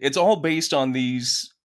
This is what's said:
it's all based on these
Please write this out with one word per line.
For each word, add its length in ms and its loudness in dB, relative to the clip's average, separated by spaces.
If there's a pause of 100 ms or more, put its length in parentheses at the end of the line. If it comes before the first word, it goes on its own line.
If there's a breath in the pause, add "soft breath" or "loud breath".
it's 140 0
all 180 4
based 360 -2
on 200 0
these 600 -2 (140)